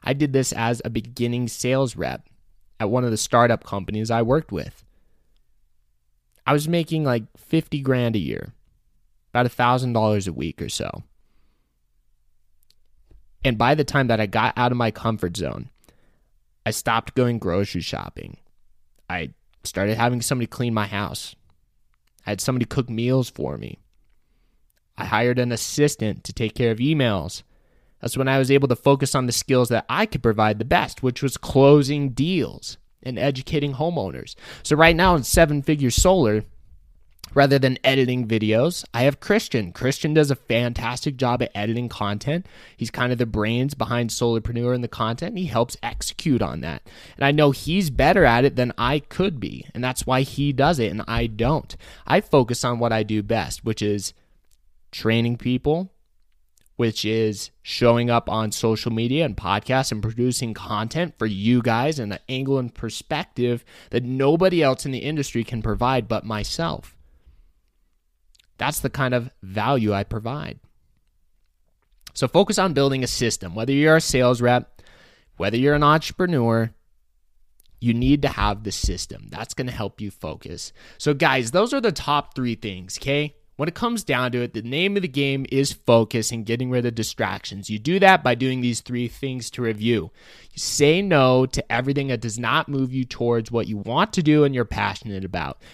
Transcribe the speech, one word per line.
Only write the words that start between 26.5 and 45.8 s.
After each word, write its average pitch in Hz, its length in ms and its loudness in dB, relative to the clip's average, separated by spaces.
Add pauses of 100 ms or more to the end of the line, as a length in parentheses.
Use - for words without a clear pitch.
care 120 160 2
of 107 60 -2
emails. 120 640 0 (560)
That's - 180 -6
when 131 100 0
I 135 120 2
was 131 120 2
able 139 160 6
to 123 80 2
focus 139 400 2
on 131 100 0
the 120 60 -2
skills 127 380 2
that 113 200 0
I 180 160 0
could 147 180 -6
provide 107 360 2
the 110 60 -4
best, 156 380 0
which 123 180 -2
was 135 160 -4
closing 139 720 6
deals 135 680 -4 (260)
and 127 140 -8
educating 139 560 -2
homeowners. 123 600 -6 (280)
So - 120 2
right 165 200 8
now 180 200 6
in 143 80 2
Seven 147 380 4
Figure 143 300 2
Solar, 127 520 4 (920)
rather 139 240 6
than 131 240 2
editing 127 440 2
videos, 110 640 2
I 120 120 0
have 180 160 2
Christian. 123 520 0
Christian 151 440 -2
does 147 160 4
a 131 40 2
fantastic 120 800 -2
job 123 280 0
at - 100 -4
editing 113 360 -4
content. 104 580 -4 (280)
He's 113 140 -6
kind 123 220 -2
of 120 80 -2
the 120 80 0
brains 113 480 -2
behind 120 340 -2
Solarpreneur 117 640 -2
and 123 100 -2
the 117 40 -8
content, 117 420 -4
and 226 80 -8
he 185 80 -4
helps - 380 -2